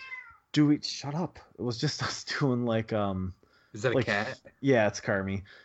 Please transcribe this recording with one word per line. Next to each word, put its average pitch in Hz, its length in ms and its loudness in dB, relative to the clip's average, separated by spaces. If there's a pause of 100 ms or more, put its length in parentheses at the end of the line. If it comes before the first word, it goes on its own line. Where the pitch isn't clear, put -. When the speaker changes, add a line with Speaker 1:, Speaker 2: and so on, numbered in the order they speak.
(520)
Speaker 1:
do 147 140 6
we, 147 160 4
shut - 320 -8
up. 170 240 -6 (200)
It - 40 -6
was 117 160 -2
just 143 240 -2
<laughs> - 20 -2
us - 180 -6
doing, 123 420 0
like, 113 280 0
um, 95 420 0 (380)
Speaker 2:
Is 104 100 -8
that 123 100 2
a 127 40 2
Speaker 1:
like, 123 100 2
Speaker 2:
cat? 110 340 -2 (200)
Speaker 1:
yeah, 123 260 6
it's - 140 -2
Carmi. 98 420 -2 (220)